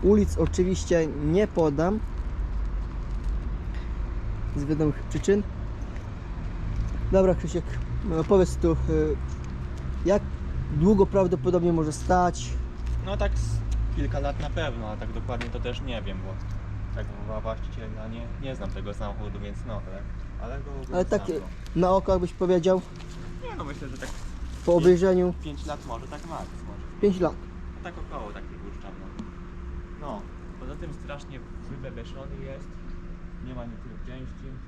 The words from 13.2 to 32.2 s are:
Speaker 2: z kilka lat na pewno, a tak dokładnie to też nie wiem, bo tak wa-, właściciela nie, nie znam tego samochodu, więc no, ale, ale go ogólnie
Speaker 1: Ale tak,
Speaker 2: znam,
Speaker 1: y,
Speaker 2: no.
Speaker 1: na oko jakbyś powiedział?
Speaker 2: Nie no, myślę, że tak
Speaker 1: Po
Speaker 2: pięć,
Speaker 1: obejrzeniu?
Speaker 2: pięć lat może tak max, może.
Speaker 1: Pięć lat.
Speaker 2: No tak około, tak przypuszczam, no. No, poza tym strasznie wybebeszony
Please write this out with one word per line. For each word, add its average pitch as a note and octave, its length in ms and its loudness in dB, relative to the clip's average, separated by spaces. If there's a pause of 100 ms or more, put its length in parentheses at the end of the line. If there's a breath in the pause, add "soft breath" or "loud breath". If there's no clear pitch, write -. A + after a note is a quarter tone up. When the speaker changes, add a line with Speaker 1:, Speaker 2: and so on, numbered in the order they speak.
Speaker 2:
z - 200 0 (380)
kilka D3 240 0
lat C#3+ 200 -2
na D3 100 -2
pewno, C#3 400 -2
a G#2+ 80 -4
tak G2+ 160 -4
dokładnie A#2 360 -4
to A#2 100 -4
też A#2+ 220 -4
nie A#2+ 200 -4
wiem, G2 240 -4
bo G2 80 -6 (640)
tak G#2+ 100 -4 (220)
wa-, G#2+ 140 -4
właściciela A2 680 -6
nie, A2+ 200 -6 (140)
nie C3 140 -6
znam - 160 -6
tego G#2 220 -6
samochodu, G#2 460 -4
więc G2+ 180 -6 (100)
no, G#2+ 200 -4
ale, F#2+ 140 -8 (400)
ale C#3 220 -6
go - 80 -8
ogólnie - 240 -6
Speaker 1:
Ale C4+ 100 4
tak, G3+ 200 2
Speaker 2:
znam, D#3+ 120 -2
Speaker 1:
y, - 40 -4 (340)
Speaker 2:
no. D#3+ 60 4
Speaker 1:
na F3+ 100 6
oko F#3+ 200 4
jakbyś F3+ 220 2
powiedział? F#3 480 4 (640)
Speaker 2:
Nie A#4 120 -8
no, - 80 -6
myślę, G3+ 260 -8
że - 80 -8
tak - 120 -6 (560)
Speaker 1:
Po F3 60 6
Speaker 2:
pięć, E3+ 120 8
Speaker 1:
obejrzeniu? F3+ 500 8 (100)
Speaker 2:
pięć D3 220 -6
lat D3 220 -6
może C#3+ 200 -8
tak D3 200 -10
max, D3+ 180 -8 (220)
może. - 340 -8
Speaker 1:
Pięć G3 180 4
lat. D#3+ 140 2 (440)
Speaker 2:
No - 60 -10
tak F3 140 -8
około, B2 340 -8
tak G2 120 -8
przypuszczam, - 480 -10 (100)
no. G2 60 -10 (920)
No, B2 200 -8 (380)
poza C3+ 160 -10
tym D3 180 -8
strasznie C#3 460 -10 (300)
wybebeszony C3 680 -10 (100)